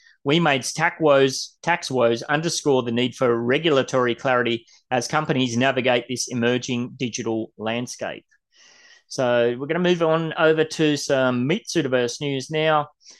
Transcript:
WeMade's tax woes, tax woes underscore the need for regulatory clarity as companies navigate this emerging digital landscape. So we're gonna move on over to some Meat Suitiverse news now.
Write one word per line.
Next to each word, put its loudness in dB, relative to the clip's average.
WeMade's 2
tax -2
woes, 2
tax -2
woes 2
underscore 0
the -6
need -2
for 0
regulatory 0
clarity -2
as -2
companies 0
navigate 2
this -6
emerging -2
digital -6
landscape. -8
So 2
we're -8
gonna -2
move 2
on 0
over 4
to 0
some 0
Meat -2
Suitiverse 0
news -4
now. 0